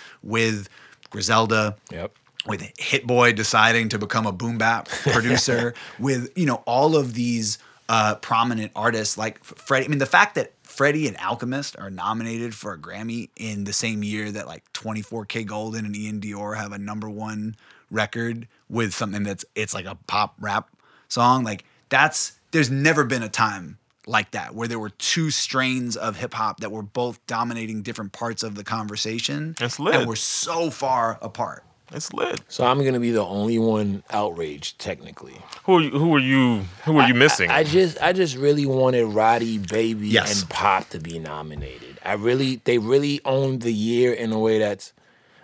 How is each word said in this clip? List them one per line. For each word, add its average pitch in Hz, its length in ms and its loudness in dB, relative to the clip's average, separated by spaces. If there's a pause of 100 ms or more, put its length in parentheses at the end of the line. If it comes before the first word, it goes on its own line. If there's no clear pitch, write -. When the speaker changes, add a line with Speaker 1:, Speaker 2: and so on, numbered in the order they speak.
(220)
Speaker 1:
with 110 480 0 (400)
Griselda, 107 640 2 (140)
Speaker 2:
Yep. 87 220 -8 (340)
Speaker 1:
with 101 160 -6 (160)
Hit 123 280 -2
Boy 120 280 6
deciding 113 560 4
to 107 80 -4
become 110 280 -2
a 101 60 -2
boom 117 260 -4
bap 113 300 2
Speaker 2:
<laughs> - 180 -6
Speaker 1:
producer, 120 680 2 (240)
with, 127 380 -2
you 175 100 2
know, 120 200 0
all 143 300 4
of 127 160 2
these, 117 460 -2 (320)
uh, 107 260 4
prominent 113 580 0
artists 110 440 0
like 110 240 -4
F-, - 160 -20
Freddie. 131 260 0
I 135 40 -4
mean, 147 100 0
the 135 80 2
fact 185 300 6
that 127 160 -4 (100)
Freddie 147 440 0
and 101 120 -4
Alchemist 123 600 -6
are 98 120 -10
nominated 113 640 -6
for 104 180 -10
a 82 60 -12
Grammy 110 580 -10
in 104 280 -6
the 101 100 -6
same 110 280 -2
year 104 300 -4
that, 104 140 -10
like, - 260 -16
twenty-four 107 540 -8
K 113 180 -6
Golden 110 400 -6
and 104 100 -6
Ian 107 260 -6
Dior 104 360 -8
have 104 160 -8
a 101 60 -10
number 107 320 -8
one 107 460 -8 (340)
record 117 580 -4 (220)
with 110 240 -2
something 104 280 -4
that's, 101 220 -6 (100)
it's 107 200 -4
like 90 100 -8
a 95 120 -12 (100)
pop 104 340 0
rap 104 300 -4 (380)
song, 123 360 4
like, 104 220 -6 (240)
that's, - 480 2 (140)
there's 147 180 4
never 147 340 0
been 120 180 -2
a 107 60 -6
time 101 480 -2 (300)
like 107 240 0
that 90 240 -10
where 117 120 -6
there 117 120 -4
were 107 100 -8
two 160 420 -2
strains 127 680 -2
of 110 200 -6
hip 123 160 -8
hop 110 280 -4
that 104 120 -8
were 107 100 -8
both 120 440 -6
dominating 113 560 -4
different 110 300 -10
parts 117 300 -6
of 110 120 -8
the 101 100 -12
conversation 117 960 -6
Speaker 3:
It's 120 180 -4
lit. 160 160 0
Speaker 1:
and 120 140 4
were 113 80 -4
so 165 540 -2
far 123 500 0
apart. 107 440 -8 (280)
Speaker 3:
It's - 220 -8
lit. - 340 -2
Speaker 2:
So - 160 -2
I'm 131 180 4
gonna 131 160 2
be 120 120 0
the 107 140 2
only 104 340 0
one 107 520 0
outraged, 85 680 -4
technically. - 580 -12 (280)
Speaker 3:
Who 185 120 8
are 165 60 8
you, 143 80 0
who 151 260 4
are - 20 6
you, 127 420 4 (240)
who 156 140 6
are 127 80 8
you 123 80 6
Speaker 2:
I, 120 40 2
Speaker 3:
missing? 123 320 6
Speaker 2:
I, 135 80 4
I 156 60 4
just, 170 380 2
I 180 120 4
just 165 220 0
really 143 280 4
wanted 131 400 4
Roddy, 113 540 2
Baby, 107 500 -2
Speaker 1:
Yes. 104 320 2
Speaker 2:
and 85 100 -8
Pop 95 400 0
to - 80 -10
be 82 200 -8
nominated. 73 840 -12
I 98 120 -4
really, 127 500 0
they 120 140 4
really 139 480 2
owned 135 340 0
the 117 140 -2
year 117 400 4
in 113 180 -2
a 110 60 0
way 110 200 4
that's, 104 360 -2 (500)